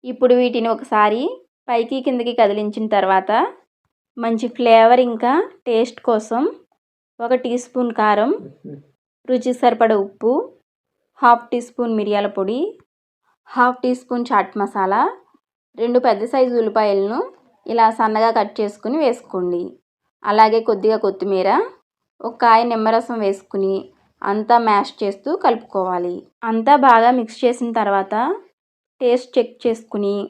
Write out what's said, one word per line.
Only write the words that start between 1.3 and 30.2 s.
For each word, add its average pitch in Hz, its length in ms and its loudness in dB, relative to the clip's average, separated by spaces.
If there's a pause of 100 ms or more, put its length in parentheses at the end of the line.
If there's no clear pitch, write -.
పైకి 247 380 -2
కిందకి 247 340 -2
కదిలించిన 208 460 0 (100)
తర్వాత 190 340 0 (960)
మంచి 233 320 -4
ఫ్లేవర్ 233 520 6
ఇంకా 240 260 0 (340)
టేస్ట్ 226 320 -2 (100)
కోసం 226 320 -2 (760)
ఒక 233 140 -2 (120)
టీ 240 80 -4 (120)
స్పూన్ 240 360 -4
కారం, 214 320 2 (960)
రుచికి 247 320 -2
సరిపడ 233 320 2 (120)
ఉప్పు, 220 280 -4 (880)
హాఫ్ 240 300 4
టీ 247 140 -4
స్పూన్ 240 320 -4
మిరియాల 208 300 -2 (100)
పొడి, 196 200 -4 (960)
హాఫ్ 247 300 2
టీ 254 160 0
స్పూన్ 240 300 -8
చాట్ 196 320 -2
మసాలా, 196 400 -2 (800)
రెండు 240 240 0
పెద్ద 208 260 0
సైజు 254 300 0
ఉల్లిపాయలను 214 580 0 (520)
ఇలా 226 140 2 (140)
సన్నగా 220 380 2
కట్ 214 220 -2
చేసుకుని 214 440 -4
వేసుకోండి. 180 580 -4 (680)
అలాగే 220 280 4 (100)
కొద్దిగా 214 360 0
కొత్తిమీర, 190 440 -2 (800)
ఒక 240 140 -8
కాయ 233 300 4
నిమ్మరసం 226 540 -2
వేసుకుని 196 500 -4 (560)
అంతా 220 260 2 (120)
మ్యాష్ 202 220 2 (120)
చేస్తూ 208 420 -4
కలుపుకోవాలి. 185 680 -2 (360)
అంతా 226 240 4 (120)
బాగా 233 320 6
మిక్స్ 226 260 -8
చేసిన 240 340 -2
తర్వాత 196 340 0 (880)
టేస్ట్ 247 360 0
చెక్ 233 180 -2 (100)
చేసుకుని 208 520 -4 (120)